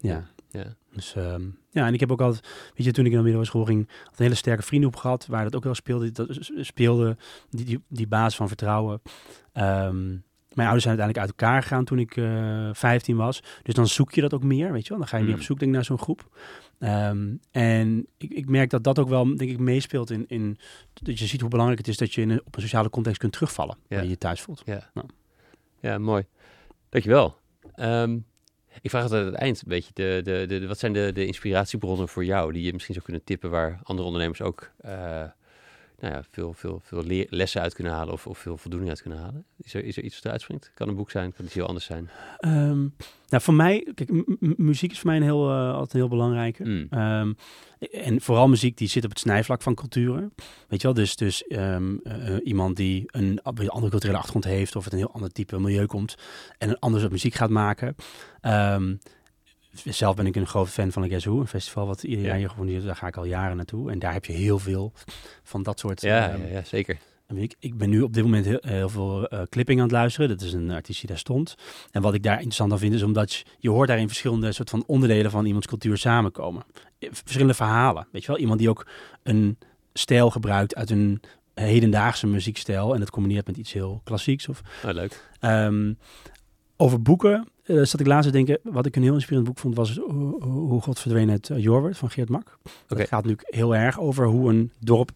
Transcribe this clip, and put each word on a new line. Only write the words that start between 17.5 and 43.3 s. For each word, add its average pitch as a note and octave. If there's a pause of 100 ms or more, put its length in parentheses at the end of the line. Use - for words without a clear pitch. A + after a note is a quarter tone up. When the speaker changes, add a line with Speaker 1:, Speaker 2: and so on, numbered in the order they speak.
Speaker 2:
en A2+ (120)
ik, -
ik C3+
merk C3
dat A#2
dat C3+
ook C3+
wel, B2+ (120)
denk C3
ik, B2+
meespeelt B2+
in, A2+
in G#2+ (340)
dat -
je A2
ziet B2+
hoe A#2
belangrijk A#2+
het A2+
is G#2+
dat -
je -
in A2
een, A2
op -
een G2
sociale A2
context A2+
kunt G#2+
terugvallen, - (120)
Speaker 1:
Ja. G#2
Speaker 2:
waar G2
je F2+
je F2+
thuis F2
voelt. -
Speaker 1:
Ja. G2+
Speaker 2:
Ja. - (760)
Speaker 1:
Ja, G#2+
mooi. G#2 (600)
Dankjewel. A2 (380)
Ehm, A#2 (600)
ik -
vraag B2
altijd A2
aan G2
het -
eind B2+
een -
beetje, F2
de, F#2+
de, F#2
de, F#2+
de, F#2
wat G2+
zijn G#2+
de, G2+
de G2
inspiratiebronnen F#2+
voor F#2
jou F2+
die E2+
je F2
misschien F#2
zou F2
kunnen E2+
tippen F2+
waar E2+
andere F2+
ondernemers E2+
ook, - (100)
eh, - (1080)
nou E2
ja, C#2
veel, E2+
veel, F2
veel F2
leer-, F#2
lessen F#2
uit F2
kunnen F2
halen E2
of, E2+
of -
veel E2+
voldoening F2
uit D#2
kunnen D#2+
halen? A#2 (140)
Is -
er, G#2
is G#2+
er -
iets -
wat -
eruit A2
springt? -
Kan G#2+
een G#2
boek G2+
zijn, F#2
kan -
iets F2
heel F2+
anders F2+
zijn. E2+ (280)
Speaker 2:
Ehm, D3 (480)
nou, B2+